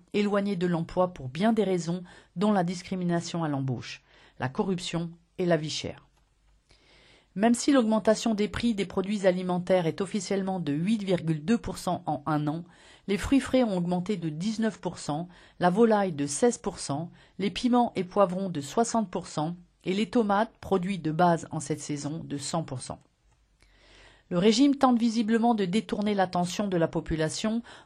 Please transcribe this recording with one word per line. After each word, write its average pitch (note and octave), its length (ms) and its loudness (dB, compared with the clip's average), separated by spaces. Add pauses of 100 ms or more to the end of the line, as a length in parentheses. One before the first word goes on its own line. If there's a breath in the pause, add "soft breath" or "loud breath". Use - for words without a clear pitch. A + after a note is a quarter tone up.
(120)
éloignées G3+ 420 0
de F3+ 140 0
l'emploi F3 440 0
pour C3 160 -12
bien F3 240 2
des G#3+ 120 2
raisons, F3+ 400 -2 (320 loud breath)
dont G#3 160 2
la G3 100 4
discrimination F3 800 -2
à D#3+ 60 -2
l'embauche, C3 560 -4 (340 soft breath)
la B2+ 100 -4
corruption F3 600 -4 (280)
et F#3 80 0
la E3+ 100 4
vie D#3 120 -4
chère. - 380 -8 (1300 soft breath)
Même A3+ 200 4
si - 180 2
l'augmentation A3 640 4
des G#3 100 2
prix A#3+ 300 -2
des G3 100 -2
produits F#3+ 400 -2
alimentaires F3+ 640 2
est D#3 120 -4
officiellement F#3+ 600 -4
de C#3+ 120 -2
huit G3 300 0
virgule E3+ 420 -2
deux A3+ 140 2
pour F#3+ 200 -8
cent - 280 -4
en D3+ 200 -4
un D3+ 200 0
an, D#3+ 160 -4 (440 loud breath)
les G3 120 -2
fruits - 220 2
frais B3+ 240 2
ont G#3 120 -2
augmenté F3+ 400 -2
de E3 120 -6
dix-neuf G#3 500 -4
pour F3+ 200 -8
cent, D#3+ 300 -6 (300 loud breath)
la F3 100 4
volaille G3+ 440 4
de C#3+ 140 -2
seize A#3+ 300 2
pour F#3 220 -6
cent, D#3+ 320 -6 (280 soft breath)
les G3 120 -2
piments A#3+ 460 2
et F#3 80 -2
poivrons F#3+ 440 2
de E3 120 -6
soixante A3 500 -2
pour F3 160 -8
cent D#3+ 300 -4 (260)
et F3+ 100 -4
les G3+ 160 0
tomates, G#3+ 520 2
produits F#3+ 400 -2
de D#3 100 -2
base E3+ 400 2
en D#3+ 100 -6
cette D3+ 200 -6
saison, D3 440 -8
de C#3 140 -8
cent E3 240 -4
pour B2+ 180 -8
cent. - 200 -12 (1300 soft breath)
Le F3+ 80 0
régime A3+ 380 6
tente B3+ 220 6
visiblement A3+ 560 2
de G#3 100 0
détourner G#3 500 0
l'attention F#3 540 0
de F#3 80 0
la E3 120 4
population E3 760 -2 (240 loud breath)